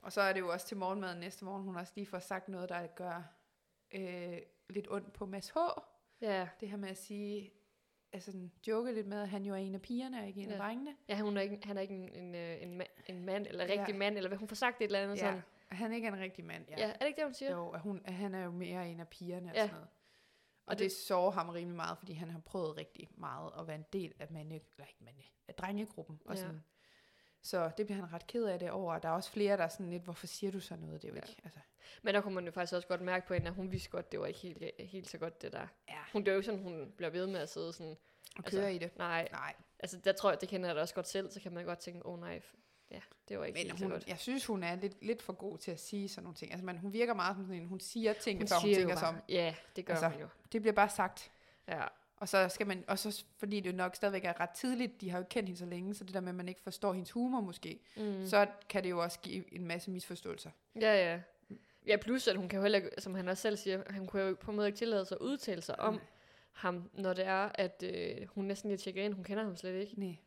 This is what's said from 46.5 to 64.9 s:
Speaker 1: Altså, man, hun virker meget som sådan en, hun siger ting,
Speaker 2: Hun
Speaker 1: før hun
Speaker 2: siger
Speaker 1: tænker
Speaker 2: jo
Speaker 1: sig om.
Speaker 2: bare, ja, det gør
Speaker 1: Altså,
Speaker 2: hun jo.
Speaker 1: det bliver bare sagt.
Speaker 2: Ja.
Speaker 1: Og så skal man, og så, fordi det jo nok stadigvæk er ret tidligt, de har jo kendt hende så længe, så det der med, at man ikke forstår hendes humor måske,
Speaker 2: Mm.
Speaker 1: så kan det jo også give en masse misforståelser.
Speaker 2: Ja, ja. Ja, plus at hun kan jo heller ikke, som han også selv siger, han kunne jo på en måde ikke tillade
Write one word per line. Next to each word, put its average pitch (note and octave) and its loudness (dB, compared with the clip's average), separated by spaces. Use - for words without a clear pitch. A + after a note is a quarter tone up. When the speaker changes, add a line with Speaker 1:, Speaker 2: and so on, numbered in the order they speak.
Speaker 1:
Altså, F3+ -6
man, F3+ -4
hun G3 -6
virker A#3 4
meget F#3 2
som G3 -6
sådan F3+ -4
en, E3+ -8
hun F#3 -6
siger A3 2
ting, G#3 0
Speaker 2:
Hun G#3 2
Speaker 1:
før F#3+ 6
hun E3+ 8
Speaker 2:
siger G3+ 8
Speaker 1:
tænker F3+ 8
Speaker 2:
jo F3 2
Speaker 1:
sig E3 4
om. D#3+ 2
Speaker 2:
bare, - -10
ja, E3+ 2
det F#3 -4
gør F3 2
Speaker 1:
Altså, E3 4
Speaker 2:
hun D3+ -2
jo. E3+ -8
Speaker 1:
det A3+ 2
bliver G#3+ 6
bare G#3 10
sagt. - 0
Speaker 2:
Ja. E3 0
Speaker 1:
Og G3+ -4
så F#3 8
skal G3+ 0
man, F#3 -2
og G3 2
så, - -4
fordi G3+ 0
det F#3 0
jo F3+ -2
nok F3+ 0
stadigvæk G3 2
er E3+ 2
ret F3 2
tidligt, B3 0
de F#3 -4
har F3+ 0
jo F3+ 0
kendt G3+ 0
hende F3 -6
så F3+ -4
længe, F3 -4
så G3+ -8
det F#3 -10
der F#3+ 2
med, F3+ -2
at F3+ -2
man F3+ -4
ikke F#3 -10
forstår F#3+ 0
hendes F#3 -2
humor B3 2
måske, F3 -6
Speaker 2:
Mm. G3+ -2
Speaker 1:
så G3+ 10
kan F#3+ 2
det F#3 2
jo E3+ 4
også F3 -2
give - -6
en F3 -4
masse E3+ -2
misforståelser. F3 -6
Speaker 2:
Ja, A3 8
ja. F3 -2
Ja, G3+ 8
plus A#3 2
at F#3+ 6
hun F3+ 0
kan G3 2
jo G3 4
heller G3+ 8
ikke, F#3 4
som F#3+ -4
han F#3 0
også F#3+ 2
selv G#3 4
siger, G3 0
han F#3+ -4
kunne G3 2
jo F#3+ 4
på A3 -6
en G#3 0
måde G#3 6
ikke G3+ 2
tillade G#3+ 4